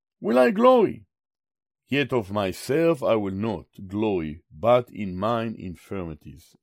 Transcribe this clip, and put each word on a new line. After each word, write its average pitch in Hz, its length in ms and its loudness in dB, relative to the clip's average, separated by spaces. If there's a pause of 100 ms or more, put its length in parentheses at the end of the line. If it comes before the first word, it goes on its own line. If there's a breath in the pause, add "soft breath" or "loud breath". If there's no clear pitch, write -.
(200)
will 226 180 2
I 254 120 6
glory, 233 540 4 (840)
yet 135 260 -2
of 104 200 -2
myself 131 720 0
I 104 100 4
will 98 200 -2
not 98 320 -6 (200)
glory, 92 640 -2
but 120 400 2
in 95 260 -8
mine 113 400 -2
infirmities." 87 1040 -12